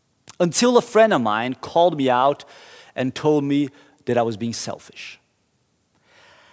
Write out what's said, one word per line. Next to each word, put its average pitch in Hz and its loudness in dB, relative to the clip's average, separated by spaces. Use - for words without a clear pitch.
Until 240 2
a 220 4
friend 220 4
of 156 2
mine 117 -2
called 170 0
me 135 0
out 131 0
and 127 -4
told 151 0
me 143 -2
that 123 0
I 120 2
was 113 -4
being 117 -6
selfish. - -14